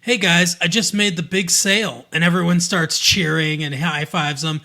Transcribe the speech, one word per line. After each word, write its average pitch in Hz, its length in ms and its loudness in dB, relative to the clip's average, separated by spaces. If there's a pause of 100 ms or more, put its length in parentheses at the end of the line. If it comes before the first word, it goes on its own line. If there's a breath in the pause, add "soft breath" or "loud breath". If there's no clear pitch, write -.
Hey, 240 160 0
guys, 175 440 2
I 175 80 0
just 208 260 -2
made 208 220 0
the 170 80 -4
big 185 260 -2
sale, 196 640 0
and 160 100 0
everyone 175 380 4
starts 170 400 -2
cheering 156 640 0
and 143 100 -6
high 151 300 -2
fives 147 400 -4
him. 156 200 -2